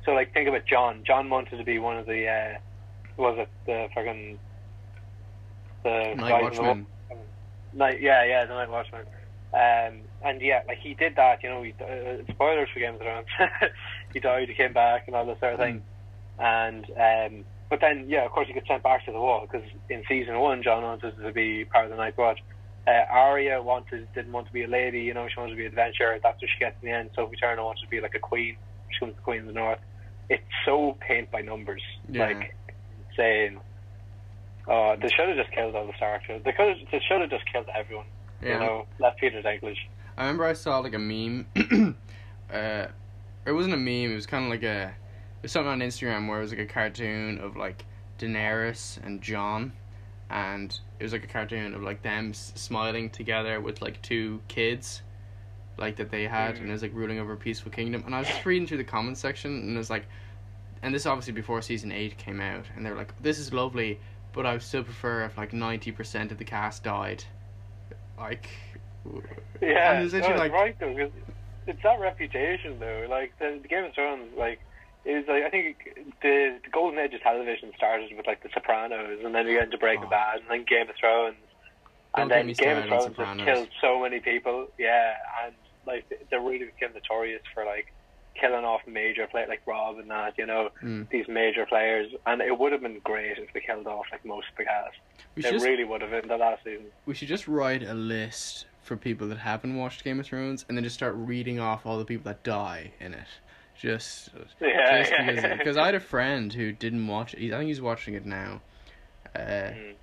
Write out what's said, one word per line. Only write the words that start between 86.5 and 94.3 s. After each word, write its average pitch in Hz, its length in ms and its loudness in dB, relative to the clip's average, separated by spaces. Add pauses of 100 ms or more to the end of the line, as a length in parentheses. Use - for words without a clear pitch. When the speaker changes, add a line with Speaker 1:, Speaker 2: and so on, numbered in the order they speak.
Speaker 1:
became 117 280 -6
notorious 113 480 -2 (100)
for, 107 120 -4
like, 107 280 -4 (480)
killing 123 240 4
off 113 220 2
major 110 400 -2
play-, 117 220 -2
like 113 180 -6
Robb 110 320 -2
and 107 120 -12
that, 107 280 -4
you 113 80 -2
know, 110 220 2 (140)
Speaker 2:
Mm. 107 280 -6
Speaker 1:
these 120 160 0
major 113 400 2
players. 110 460 2 (140)
And 120 160 2
it 123 140 2
would 139 140 4
have 139 120 0
been 110 180 -8
great 107 380 -2
if 104 160 -12
they 104 60 -4
killed 107 260 -4
off, 104 260 -4
like, - 120 -12
most 104 260 -8